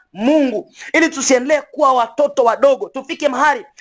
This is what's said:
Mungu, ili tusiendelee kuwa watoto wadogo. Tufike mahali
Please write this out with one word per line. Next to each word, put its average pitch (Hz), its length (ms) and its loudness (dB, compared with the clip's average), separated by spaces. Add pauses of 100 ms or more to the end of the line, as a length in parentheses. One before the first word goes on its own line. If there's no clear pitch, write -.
(120)
Mungu, 247 600 0 (200)
ili 320 160 2
tusiendelee 277 520 0
kuwa 285 320 0
watoto 262 520 0
wadogo. 226 440 2
Tufike 294 400 -6
mahali 269 380 0 (140)